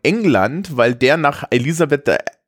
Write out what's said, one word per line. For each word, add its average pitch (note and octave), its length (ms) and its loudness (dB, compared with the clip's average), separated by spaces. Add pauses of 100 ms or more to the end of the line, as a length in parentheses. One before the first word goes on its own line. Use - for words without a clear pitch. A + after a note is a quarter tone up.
England, D#3 720 0
weil A#2+ 200 2
der C3 200 2
nach D3 340 -2
Elisabeth C#3+ 580 0
der - 160 0 (240)